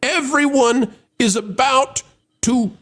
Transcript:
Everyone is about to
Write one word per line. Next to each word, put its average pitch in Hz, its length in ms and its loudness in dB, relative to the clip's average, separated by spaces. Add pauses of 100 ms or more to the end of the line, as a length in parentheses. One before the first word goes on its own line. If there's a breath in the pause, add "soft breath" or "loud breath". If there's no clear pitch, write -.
Everyone 269 920 0 (240 loud breath)
is 220 180 0
about 262 680 0 (380)
to 233 300 0 (100)